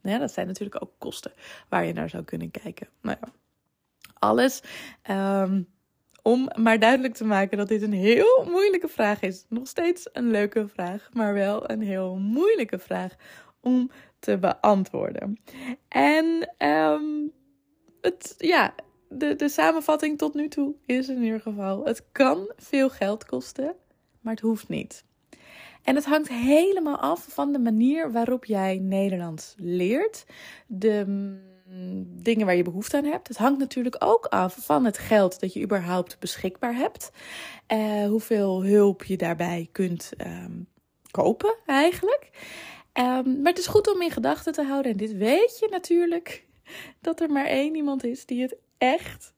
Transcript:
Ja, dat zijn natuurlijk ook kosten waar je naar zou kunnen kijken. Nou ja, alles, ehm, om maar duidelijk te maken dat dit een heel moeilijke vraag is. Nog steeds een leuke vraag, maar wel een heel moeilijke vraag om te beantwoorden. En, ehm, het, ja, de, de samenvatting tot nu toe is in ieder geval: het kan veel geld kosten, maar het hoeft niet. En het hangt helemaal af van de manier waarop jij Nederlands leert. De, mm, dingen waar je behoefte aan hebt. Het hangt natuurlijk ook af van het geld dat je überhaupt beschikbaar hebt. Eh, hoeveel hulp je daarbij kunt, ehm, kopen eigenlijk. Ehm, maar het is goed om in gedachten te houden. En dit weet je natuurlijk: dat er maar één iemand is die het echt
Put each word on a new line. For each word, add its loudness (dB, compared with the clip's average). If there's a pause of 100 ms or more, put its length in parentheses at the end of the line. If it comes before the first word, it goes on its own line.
Ja, -2
dat -4
zijn -6
natuurlijk -10
ook -16
kosten -12 (360)
waar -2
je -4
naar -6
zou -12
kunnen -10
kijken. -14 (140)
Nou -6
ja, -14 (920)
alles, 2 (400)
ehm, 0 (600)
om 4
maar 4
duidelijk 4
te -8
maken 0
dat -2
dit 0
een -2
heel 6
moeilijke 2
vraag -2
is. -6
Nog -6
steeds -2
een -2
leuke 0
vraag, -8
maar 0
wel -2
een -4
heel -4
moeilijke 0
vraag -8 (440)
om 2 (280)
te -2
beantwoorden. 0 (500)
En, 2
ehm, 2 (960)
het, -4
ja, 2 (340)
de, -2
de 0
samenvatting 2
tot -2
nu -4
toe -4 (120)
is -2
in -4
ieder -2
geval: -6
het -4
kan 2
veel 0
geld -4
kosten, -8 (460)
maar -6
het -8
hoeft -2
niet. -10 (800)
En 2
het 0
hangt 2
helemaal 2
af -2
van -2
de 0
manier 2
waarop -2
jij 0
Nederlands -2
leert. -2 (420)
De, 0
mm, -6 (720)
dingen 2
waar 4
je 4
behoefte -2
aan 2
hebt. -4
Het -10
hangt 2
natuurlijk -2
ook 4
af 0
van 2
het 0
geld 2
dat -4
je -6
überhaupt -2
beschikbaar -6
hebt. -4 (560)
Eh, 0
hoeveel 0
hulp 4
je -4
daarbij -4
kunt, -4
ehm, -10 (580)
kopen 2 (100)
eigenlijk. 2 (600)
Ehm, 0
maar 4
het -2
is -6
goed 4
om 0
in 0
gedachten -2
te -2
houden. -2
En -2
dit -6
weet 2
je 0
natuurlijk: -2 (540)
dat -4
er 0
maar 2
één 0
iemand -4
is -6
die -4
het -4 (220)
echt 0